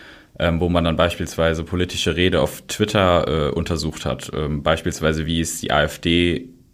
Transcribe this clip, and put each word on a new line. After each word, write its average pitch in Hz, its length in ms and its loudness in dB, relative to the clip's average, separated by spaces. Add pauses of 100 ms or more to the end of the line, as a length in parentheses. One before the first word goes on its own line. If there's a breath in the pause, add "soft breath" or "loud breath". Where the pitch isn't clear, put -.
(360 loud breath)
ähm, 85 220 0
wo 87 100 0
man 85 160 2
dann 82 120 0
beispielsweise 82 680 0
politische 87 540 -2
Rede 87 240 4
auf - 220 -2
Twitter, 87 840 2
äh, - 40 -2
untersucht 80 520 -4
hat. 64 300 -6
Ähm, 73 300 -4
beispielsweise, 78 600 0
wie 82 140 0
es - 200 -4
die - 100 -4
A 76 120 4
F - 180 -4
D 87 500 0 (240)